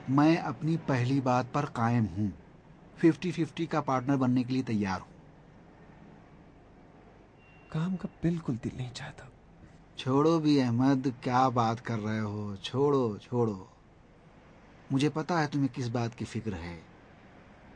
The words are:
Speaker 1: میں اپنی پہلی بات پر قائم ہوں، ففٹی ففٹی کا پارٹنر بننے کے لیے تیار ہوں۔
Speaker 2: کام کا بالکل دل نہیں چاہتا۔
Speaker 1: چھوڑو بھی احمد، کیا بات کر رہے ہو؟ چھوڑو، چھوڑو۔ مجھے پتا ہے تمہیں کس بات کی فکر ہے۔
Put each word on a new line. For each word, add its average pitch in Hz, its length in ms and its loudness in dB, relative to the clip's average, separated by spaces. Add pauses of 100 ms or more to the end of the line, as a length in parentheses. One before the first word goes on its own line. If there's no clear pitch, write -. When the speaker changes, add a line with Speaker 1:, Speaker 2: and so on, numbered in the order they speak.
Speaker 1:
میں 147 280 6
اپنی 160 400 -2 (100)
پہلی 131 340 2
بات 127 320 2
پر 143 140 0
قائم 117 400 2
ہوں، 98 220 -2 (680)
ففٹی 165 340 2
ففٹی 165 360 -4
کا 156 140 -2
پارٹنر 139 360 0
بننے 127 260 2
کے 123 100 -4
لیے 131 100 0
تیار 101 380 -2
ہوں۔ - 160 -20 (2500)
Speaker 2:
کام 175 280 -4
کا - 120 -8 (140)
بالکل 160 320 -2 (100)
دل 113 120 -6
نہیں 123 180 -8
چاہتا۔ - 300 -14 (720)
Speaker 1:
چھوڑو 151 440 2
بھی 147 220 4
احمد، 131 460 2 (120)
کیا 131 280 2
بات 117 360 0
کر 113 140 -4
رہے 107 220 -2
ہو؟ 104 360 -6
چھوڑو، 131 600 0
چھوڑو۔ 110 480 -2 (1300)
مجھے 139 240 2
پتا 160 280 -2
ہے 147 40 0
تمہیں 143 260 0
کس 123 160 -6
بات 117 300 -4
کی 110 60 -6
فکر 107 280 -6
ہے۔ 85 280 -10 (960)